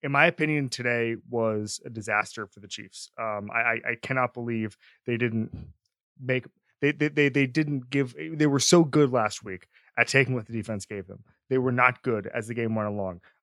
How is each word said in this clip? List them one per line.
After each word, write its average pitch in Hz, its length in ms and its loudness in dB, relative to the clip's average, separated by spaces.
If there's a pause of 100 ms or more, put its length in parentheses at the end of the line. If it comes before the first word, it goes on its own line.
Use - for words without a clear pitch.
In 143 80 -4
my 143 140 6
opinion, 151 420 0
today 117 480 -2 (120)
was 110 560 -2
a - 60 -14
disaster 107 560 -4
for - 140 -20
the - 80 -18
Chiefs. - 500 -16
Um, 104 340 -6
I, 117 60 -2
I, 117 140 0 (180)
I 117 100 -2
cannot 131 320 -2
believe 117 440 -4 (280)
they 120 120 -2
didn't 113 380 -2 (680)
make, 127 240 -4 (340)
they, 143 120 2
they, 147 160 0
they, 147 200 4
they 139 180 2
didn't 135 440 -2
give, 131 260 -2
they 156 300 0
were 139 140 4
so 170 240 8
good 143 280 4
last 110 320 0
week 95 220 -10 (320)
at 117 100 4
taking 131 260 4
what 113 120 -4
the 117 60 -14
defense 107 340 -6
gave 98 220 -10
them. - 160 -18 (260)
They 131 80 4
were 127 140 2
not 123 300 6
good 110 300 -2
as 110 140 -4
the 117 80 -8
game 113 220 -2
went 104 120 -2
along. 95 320 -6 (220)